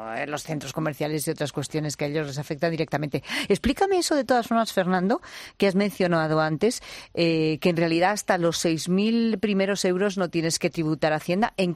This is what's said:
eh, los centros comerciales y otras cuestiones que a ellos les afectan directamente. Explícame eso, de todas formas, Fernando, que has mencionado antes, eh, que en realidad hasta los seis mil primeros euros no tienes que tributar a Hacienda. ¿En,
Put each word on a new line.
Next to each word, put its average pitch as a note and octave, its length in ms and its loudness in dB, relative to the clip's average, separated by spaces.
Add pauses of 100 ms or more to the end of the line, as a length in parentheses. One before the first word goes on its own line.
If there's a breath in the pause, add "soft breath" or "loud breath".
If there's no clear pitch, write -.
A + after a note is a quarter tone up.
(180)
eh, C#3+ 100 -4
los D3 160 -6
centros C#3 280 -8
comerciales D3+ 560 -4
y D#3+ 40 -2
otras D3 200 -4
cuestiones D3+ 460 -4
que D3 80 -2
a - 20 -4
ellos D3+ 200 -4
les C3+ 100 -8
afectan D#3 340 -2
directamente. D3+ 520 -2 (260 loud breath)
Explícame F#4 480 2
eso, E4 180 2
de C#4 80 2
todas A#3+ 240 2
formas, A3+ 240 0
Fernando, F#3 500 2 (360 loud breath)
que G3 100 4
has F3+ 80 2
mencionado F3 640 2
antes, D#3 420 0 (320 loud breath)
eh, D#3+ 460 2
que F#3 100 2
en E3 80 2
realidad E3+ 340 4
hasta G3+ 260 0
los E3+ 200 2
seis E3 300 0
mil G#3+ 500 2
primeros G3 460 0
euros F#3+ 340 0
no F3+ 120 -2
tienes E3 300 -2
que F3 100 0
tributar D#3 440 0
a D#3 40 0
Hacienda. F#3 380 -2
¿En, F3 200 0